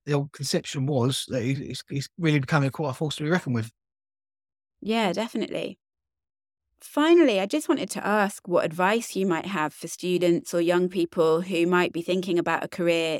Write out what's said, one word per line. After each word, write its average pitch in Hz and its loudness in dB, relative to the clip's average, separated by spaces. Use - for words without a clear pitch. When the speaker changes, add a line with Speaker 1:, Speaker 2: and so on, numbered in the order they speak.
Speaker 1:
the 147 -2
old 143 -2
conception 139 -4
was 131 0
that 120 -2
it, 139 -2
it's, - -10
it's 139 -6
really 156 2
becoming 135 0
quite 147 -4
a 127 -6
force 156 -4
to 151 -6
be 151 -2
reckoned 147 0
with. 113 -4
Speaker 2:
Yeah, 208 0
definitely. - -6
Finally, 302 4
I 196 0
just 294 -2
wanted 262 0
to - -4
ask 202 0
what 175 4
advice 185 0
you 190 0
might 165 0
have 156 -4
for - -14
students 175 0
or 175 2
young 175 2
people 170 2
who 175 0
might 180 2
be 170 -6
thinking 180 -2
about 165 -2
a 156 -8
career 165 0